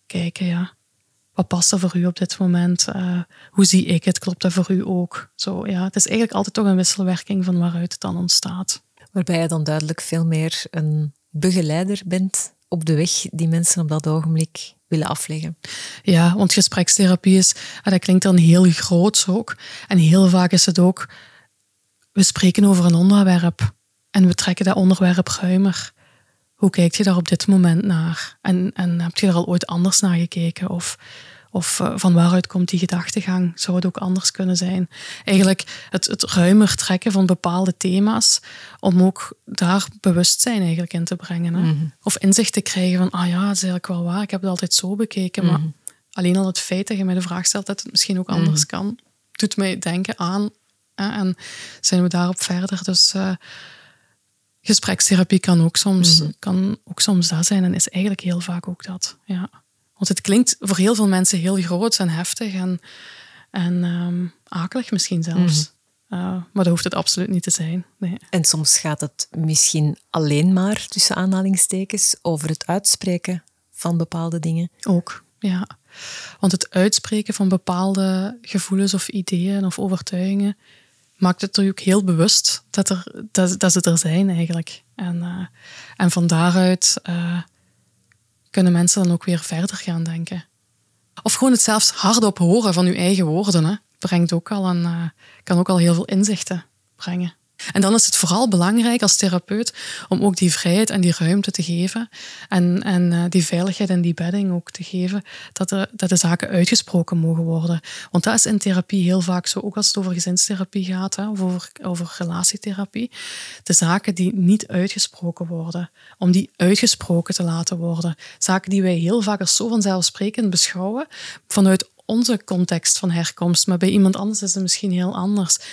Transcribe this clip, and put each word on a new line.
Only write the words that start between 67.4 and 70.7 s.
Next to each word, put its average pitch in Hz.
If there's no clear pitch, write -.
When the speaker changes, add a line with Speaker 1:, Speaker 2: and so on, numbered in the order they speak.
Speaker 1:
te -
zijn, 175
nee. 180
Speaker 2:
En 175
soms 156
gaat 151
het -
misschien 156
alleen 156
maar, 190